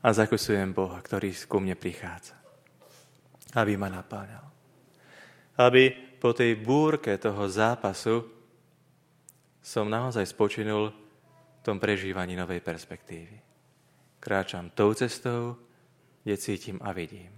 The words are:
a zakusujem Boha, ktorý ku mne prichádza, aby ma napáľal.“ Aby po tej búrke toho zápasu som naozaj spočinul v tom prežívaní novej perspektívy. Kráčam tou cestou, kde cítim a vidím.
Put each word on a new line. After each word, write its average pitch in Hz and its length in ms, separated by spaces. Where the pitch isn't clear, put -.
a 120 80
zakusujem 101 640
Boha, 95 240
ktorý 98 320
ku 101 160
mne 92 160
prichádza, - 580
aby 104 240
ma 98 100
napáľal.“ 98 600
Aby 127 380
po 120 160
tej 117 240
búrke 135 580
toho 101 320
zápasu 110 760
som 107 240
naozaj 113 380
spočinul 107 640
v - 720
tom 104 160
prežívaní 92 560
novej 90 300
perspektívy. 85 760
Kráčam 95 520
tou 107 200
cestou, 120 640
kde 104 120
cítim 95 480
a 101 80
vidím. 90 460